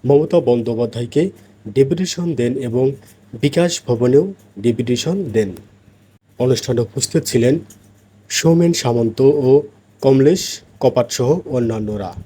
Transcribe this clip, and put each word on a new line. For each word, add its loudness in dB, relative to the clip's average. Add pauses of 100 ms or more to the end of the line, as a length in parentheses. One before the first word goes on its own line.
মমতা 2
বন্দ্যোপাধ্যায়কে -2 (520)
ডেপুটেশন -2 (120)
দেন 0 (140)
এবং 0 (580)
বিকাশ 0 (160)
ভবনেও 4 (400)
ডেপুটেশন -2 (180)
দেন। 0 (920)
অনুষ্ঠানে 0
উপস্থিত -4
ছিলেন 2 (760)
সৌমেন 2
সামন্ত -2 (280)
ও 4 (520)
কমলেশ 4 (380)
কপাটসহ 0 (280)
অন্যান্যরা। -4 (140)